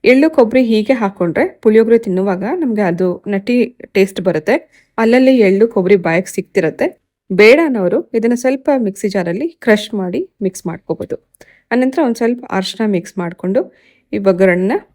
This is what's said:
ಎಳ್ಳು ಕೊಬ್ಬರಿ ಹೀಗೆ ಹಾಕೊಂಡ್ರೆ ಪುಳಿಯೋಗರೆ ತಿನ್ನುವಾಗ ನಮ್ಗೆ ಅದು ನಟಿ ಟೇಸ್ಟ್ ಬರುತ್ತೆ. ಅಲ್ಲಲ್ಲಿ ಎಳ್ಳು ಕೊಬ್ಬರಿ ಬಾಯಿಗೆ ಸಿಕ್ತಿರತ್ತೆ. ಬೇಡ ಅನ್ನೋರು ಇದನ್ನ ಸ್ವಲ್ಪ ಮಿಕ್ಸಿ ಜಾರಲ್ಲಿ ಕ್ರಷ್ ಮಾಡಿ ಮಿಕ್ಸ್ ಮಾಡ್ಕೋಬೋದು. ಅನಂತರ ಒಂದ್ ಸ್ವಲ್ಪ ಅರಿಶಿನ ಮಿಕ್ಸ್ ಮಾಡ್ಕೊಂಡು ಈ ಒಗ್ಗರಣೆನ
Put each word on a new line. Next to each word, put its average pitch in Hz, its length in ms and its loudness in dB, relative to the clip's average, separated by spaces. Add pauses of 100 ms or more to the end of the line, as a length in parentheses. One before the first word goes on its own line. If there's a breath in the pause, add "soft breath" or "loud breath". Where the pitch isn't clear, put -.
ಎಳ್ಳು 269 240 4
ಕೊಬ್ಬರಿ 254 340 2
ಹೀಗೆ 220 300 0
ಹಾಕೊಂಡ್ರೆ 202 680 -2
ಪುಳಿಯೋಗರೆ 226 360 4
ತಿನ್ನುವಾಗ 190 460 -2 (120)
ನಮ್ಗೆ 240 260 -2
ಅದು 180 460 -2
ನಟಿ 208 500 -2 (140)
ಟೇಸ್ಟ್ 196 300 -2
ಬರುತ್ತೆ. 180 480 -2 (280 soft breath)
ಅಲ್ಲಲ್ಲಿ 247 420 4
ಎಳ್ಳು 196 280 4
ಕೊಬ್ಬರಿ 196 280 2
ಬಾಯಿಗೆ 175 380 -2
ಸಿಕ್ತಿರತ್ತೆ. - 680 -4 (300)
ಬೇಡ 214 320 6
ಅನ್ನೋರು 226 500 -2
ಇದನ್ನ 233 200 0
ಸ್ವಲ್ಪ 262 440 -2
ಮಿಕ್ಸಿ 208 320 -4
ಜಾರಲ್ಲಿ 190 380 -4
ಕ್ರಷ್ 214 460 -2
ಮಾಡಿ 202 360 -6 (120)
ಮಿಕ್ಸ್ 185 260 -6
ಮಾಡ್ಕೋಬೋದು. - 680 -10 (380 soft breath)
ಅನಂತರ 254 340 0
ಒಂದ್ 233 100 -2
ಸ್ವಲ್ಪ 240 340 -4
ಅರಿಶಿನ 190 360 -4
ಮಿಕ್ಸ್ 202 320 -4
ಮಾಡ್ಕೊಂಡು 185 560 -6 (400 soft breath)
ಈ 214 40 -6
ಒಗ್ಗರಣೆನ 190 540 0 (240)